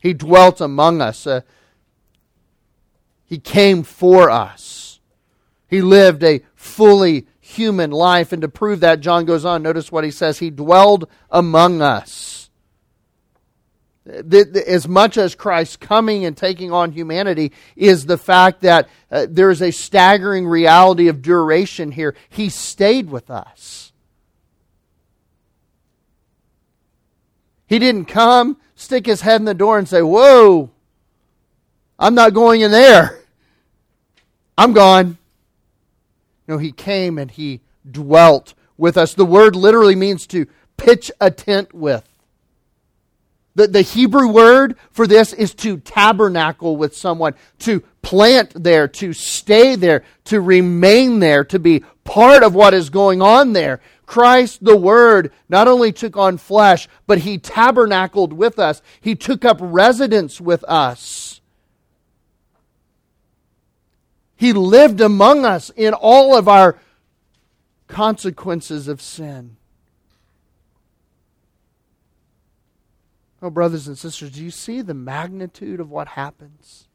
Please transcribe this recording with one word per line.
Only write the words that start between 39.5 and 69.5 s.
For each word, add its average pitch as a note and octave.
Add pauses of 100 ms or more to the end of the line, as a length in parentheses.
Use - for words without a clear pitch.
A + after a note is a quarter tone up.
literally G3+
means F#3+
to D#3+ (320)
pitch -
a G3
tent G3+
with. C#3+ (1500)
The, G#3
the G3
Hebrew B3
word A#3 (160)
for A3+
this G#3+
is G#3+
to G3+
tabernacle F3
with D3
someone, E3 (260)
to G#3 (220)
plant A3
there, E3
to F3
stay A3+
there, F3 (220)
to G#3
remain F#3
there, D3
to F#3+
be E3 (220)
part B3
of G3+
what G3+
is F3+
going F#3+
on A3+
there. D3 (260)
Christ, A#3+
the G#3+
Word, G3+ (160)
not G3
only B3
took G#3+
on F#3+
flesh, G3 (180)
but G3+
he F#3
tabernacled G3+
with G#3+
us. D#3 (200)
He G#3+
took -
up A3+
residence G3+
with E3+
us. - (3000)
He A#3+
lived G#3
among A3
us F#3+
in G#3+
all C4
of G3+
our F#3+ (1120)
consequences F3+
of C#3+
sin. C3 (3750)